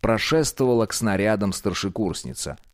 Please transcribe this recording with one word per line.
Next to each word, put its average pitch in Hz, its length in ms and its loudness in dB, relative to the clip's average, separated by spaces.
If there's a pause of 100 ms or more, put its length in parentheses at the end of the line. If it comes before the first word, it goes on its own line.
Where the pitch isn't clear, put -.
Прошествовала 123 880 2
к - 80 -8
снарядам 101 580 2
старшекурсница. 90 1040 -4 (180)